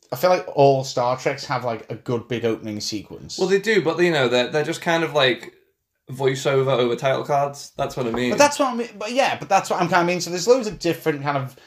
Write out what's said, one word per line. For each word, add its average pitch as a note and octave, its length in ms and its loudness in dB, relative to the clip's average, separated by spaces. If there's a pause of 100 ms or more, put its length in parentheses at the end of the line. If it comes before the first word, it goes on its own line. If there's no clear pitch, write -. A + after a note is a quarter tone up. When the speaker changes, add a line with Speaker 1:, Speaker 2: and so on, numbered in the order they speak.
(140)
Speaker 1:
I - 20 -6
feel F3+ 140 2
like F3+ 240 2
all C#3 300 4
Star B2+ 340 -2
Treks C#3 280 -4
have, B2+ 200 -4
like, A2+ 240 -6
a B2+ 60 -10
good A#2 320 -6
big A#2 180 -4
opening G#2+ 340 -4
sequence. - 600 -10
Speaker 2:
Well, F#3+ 80 0
they G3 120 2
do, G3+ 220 2
but, D#3+ 180 -2
you F3 120 4
know, C3+ 180 2
they're, B2 180 2
they're D3 160 0
just D#3 180 -6
kind E3 220 0
of, D3 120 -4
like, C3 400 0 (560)
voiceover C3+ 680 0
over A#2+ 180 2
title C3 280 0
cards. C#3+ 540 -2
That's C#3 200 -6
what B2+ 80 -4
I A2+ 60 -2
mean. B2 180 -2
Speaker 1:
But A2+ 80 2
that's - 220 4
what C4 120 0
I A#3 40 -8
mean. A#3 200 -6
But G#3 160 -8
yeah, A#3 280 0
but D3+ 100 -12
that's F#3+ 220 2
what A#3+ 100 0
I'm C4+ 80 0
kinda F3 160 4
mean. F3+ 160 0
So E3+ 80 -6
there's F3 180 -2
loads B3 200 4
of F3 100 -8
different D#3+ 460 -2
kind C#3+ 140 -2
of C3 180 -6 (120)